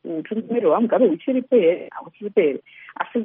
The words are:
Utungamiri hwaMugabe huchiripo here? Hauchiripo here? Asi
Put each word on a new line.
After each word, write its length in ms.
Utungamiri 640
hwaMugabe 400
huchiripo 500
here? 340
Hauchiripo 500
here? 200
Asi 300